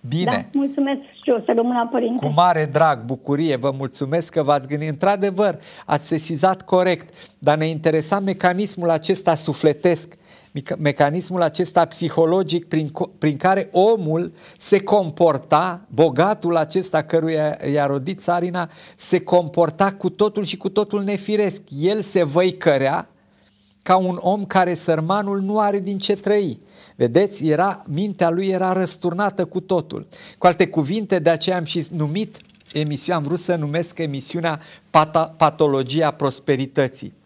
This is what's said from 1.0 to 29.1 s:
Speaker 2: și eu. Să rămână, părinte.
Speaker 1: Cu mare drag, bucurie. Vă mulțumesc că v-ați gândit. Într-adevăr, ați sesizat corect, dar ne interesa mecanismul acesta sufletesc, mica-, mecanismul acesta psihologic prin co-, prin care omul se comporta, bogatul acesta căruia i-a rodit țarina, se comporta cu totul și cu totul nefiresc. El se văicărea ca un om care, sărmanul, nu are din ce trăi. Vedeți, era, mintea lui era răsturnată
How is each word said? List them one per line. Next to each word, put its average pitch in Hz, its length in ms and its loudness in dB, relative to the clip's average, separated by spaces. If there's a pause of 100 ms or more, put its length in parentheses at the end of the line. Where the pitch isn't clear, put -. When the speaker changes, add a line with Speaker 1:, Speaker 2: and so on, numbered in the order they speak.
Speaker 2:
și - 300 -8
eu. 226 160 2
Să 233 100 0
rămână, 233 360 0
părinte. 240 340 -2
Speaker 1:
Cu 147 60 -2
mare 160 400 4
drag, 147 320 2
bucurie. 143 520 -2
Vă 131 140 0
mulțumesc 135 640 -4
că 165 100 0
v-ați 135 260 0
gândit. 147 200 -4
Într-adevăr, 190 720 0 (260)
ați 147 200 -2
sesizat 170 560 0
corect, 180 520 0 (240)
dar 147 200 4
ne 156 80 0
interesa 160 520 0
mecanismul 190 720 -2
acesta 165 440 0
sufletesc, 156 800 0 (380)
mica-, - 260 -8
mecanismul 156 640 0
acesta 170 420 2
psihologic 165 800 0
prin 156 240 -2
co-, - 300 -6
prin 151 180 0
care 190 360 0
omul 175 600 2 (260)
se 196 240 2
comporta, 170 1040 2
bogatul 165 680 2
acesta 160 460 0
căruia 160 560 -2 (140)
i-a 147 140 2
rodit 143 340 -4
țarina, 175 500 -2 (260)
se - 240 0
comporta 170 720 2
cu 190 180 -4
totul 208 340 0
și 175 120 -6
cu 196 120 -6
totul 208 340 -2
nefiresc. 202 680 -2
El 180 320 -2
se 185 220 0
văicărea 160 840 2 (760)
ca 185 140 4
un 185 240 0
om 196 240 -2
care, 185 300 2
sărmanul, 190 680 -2
nu 202 180 -2
are 202 200 0
din 196 200 -6
ce 202 180 0
trăi. 202 440 0 (360)
Vedeți, 160 500 2
era, 170 400 0
mintea 175 440 -2
lui 180 180 -2
era 185 240 0
răsturnată 185 720 -2